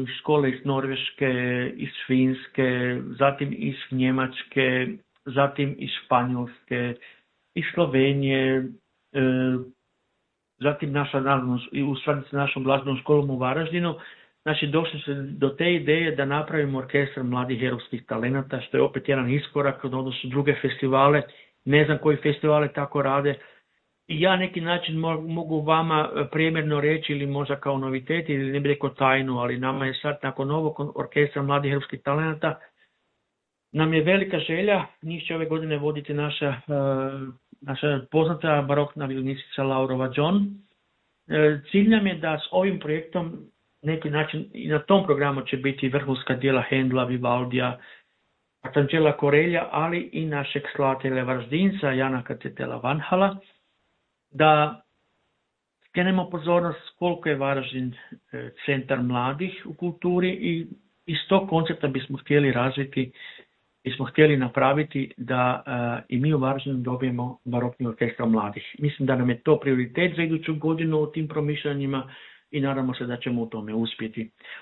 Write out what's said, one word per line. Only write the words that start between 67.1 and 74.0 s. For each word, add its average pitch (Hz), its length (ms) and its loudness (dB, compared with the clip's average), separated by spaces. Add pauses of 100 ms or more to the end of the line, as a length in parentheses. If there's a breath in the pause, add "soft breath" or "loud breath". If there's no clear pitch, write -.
barokni 120 420 -4
orkestar 117 400 -2
mladih. 104 520 -2
Mislim 143 280 -2
da 131 80 4
nam 123 140 2
je 117 120 -2
to 156 180 4
prioritet 139 560 0
za 170 80 0
iduću 160 320 -2
godinu 160 420 0
u 151 100 2
tim 151 200 -4
promišljanjima 143 840 -2 (380 loud breath)
i 147 100 -2
nadamo 135 320 0
se 127 120 -8
da 123 120 -4
ćemo 120 240 -2
u 113 40 -4
tome 107 280 -8
uspjeti. 113 560 -4 (320 loud breath)